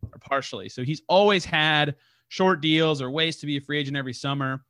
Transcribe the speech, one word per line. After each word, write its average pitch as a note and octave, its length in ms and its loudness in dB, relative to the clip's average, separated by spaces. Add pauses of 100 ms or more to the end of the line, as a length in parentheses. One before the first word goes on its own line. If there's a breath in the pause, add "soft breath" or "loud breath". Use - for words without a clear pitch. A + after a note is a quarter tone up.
Or - 160 -16
partially. A#2 500 -6
So B2+ 140 -10
he's C#3+ 240 -4
always G3 380 4
had D3+ 500 2 (340)
short F#3 320 2
deals D#3 400 2
or B2+ 120 -4
ways D#3+ 240 -2
to - 100 -12
be D3 120 -2
a - 20 -4
free D3 180 -4
agent C#3+ 180 -4
every C3 180 -6
summer. C3+ 560 -4